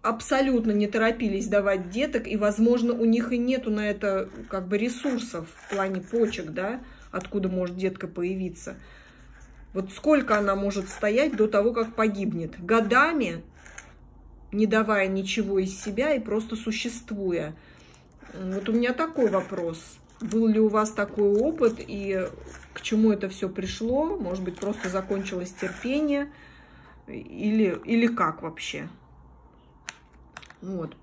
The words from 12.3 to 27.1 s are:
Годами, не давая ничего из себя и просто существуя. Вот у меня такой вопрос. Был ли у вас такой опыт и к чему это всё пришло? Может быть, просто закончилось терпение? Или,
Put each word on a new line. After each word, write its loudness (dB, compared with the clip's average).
Годами, 2
не 4
давая 2
ничего -2
из -2
себя 0
и 2
просто -4
существуя. -4
Вот -6
у 2
меня 2
такой 2
вопрос. -2
Был 2
ли 6
у 6
вас 2
такой 0
опыт 2
и -4
к -14
чему 4
это 0
всё -6
пришло? -2
Может -4
быть, -6
просто -4
закончилось -4
терпение? -2
Или, 0